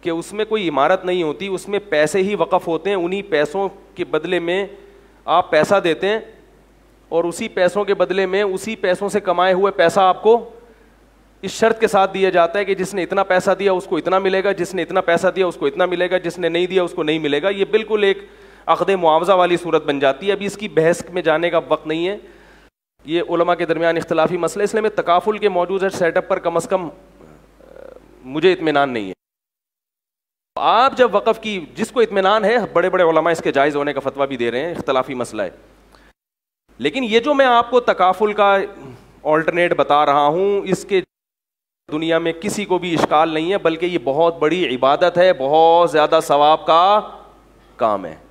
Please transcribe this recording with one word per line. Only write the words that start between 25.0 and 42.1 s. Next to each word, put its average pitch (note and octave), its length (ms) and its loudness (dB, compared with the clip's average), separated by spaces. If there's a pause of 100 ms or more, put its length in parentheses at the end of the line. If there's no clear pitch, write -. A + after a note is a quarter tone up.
کے G3+ 120 0
موجودہ F#3 440 -2
سیٹ E3+ 240 0
اپ F3+ 100 -2
پر F#3 120 0
کم E3+ 180 -2
از E3 120 -4
کم F#3 200 -2 (1400)
مجھے D#3 280 2
اطمینان D3 360 0
نہیں A2+ 180 -6
ہے۔ F#2 60 -10 (1400)
آپ A3 420 0
جب A#3 180 2
وقف G#3+ 260 0
کی، G#3 180 -6 (160)
جس G#3+ 160 -6
کو B3+ 100 0
اطمینان G3+ 440 2
ہے، A3+ 120 2 (160)
بڑے F3 160 2
بڑے F#3 140 2
علماء D#3+ 280 2
اس E3 120 -2
کے D#3+ 80 -2
جائز C#3+ 240 2
ہونے C#3+ 180 -2
کا C3+ 60 -4
فتویٰ C3+ 280 -4
بھی C3+ 100 -6
دے A#2 140 -2
رہے B2+ 140 -4
ہیں، F3 60 -8
اختلافی C3+ 440 -2
مسئلہ A2 260 -6
ہے۔ F#2 80 -4 (1300)
لیکن F3+ 240 -2
یہ A3+ 160 2
جو C#4+ 140 0
میں C#4 120 4
آپ A#3+ 240 4
کو B3 120 4
تکافل G3 520 2
کا G3+ 220 4 (680)
alternate D#3+ 500 0
بتا D3 320 2
رہا C#3+ 200 4
ہوں، F#3+ 400 0
اس F#3 200 -8
کے F#3+ 160 0 (880)
دنیا D#3+ 300 -2